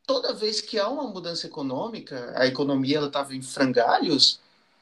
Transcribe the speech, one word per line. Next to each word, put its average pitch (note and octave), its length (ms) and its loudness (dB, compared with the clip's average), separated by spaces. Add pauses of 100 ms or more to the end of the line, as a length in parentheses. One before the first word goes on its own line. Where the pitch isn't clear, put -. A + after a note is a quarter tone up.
toda - 280 0
vez G#3+ 260 -4
que - 180 -4
há G3+ 100 2
uma C#4+ 160 -4
mudança E3+ 420 -8
econômica, C#3+ 920 -6
a B2+ 100 6
economia C3+ 520 2
ela C#3+ 120 0
tava C3+ 240 -2
em C3 80 -8
frangalhos, - 1000 2 (420)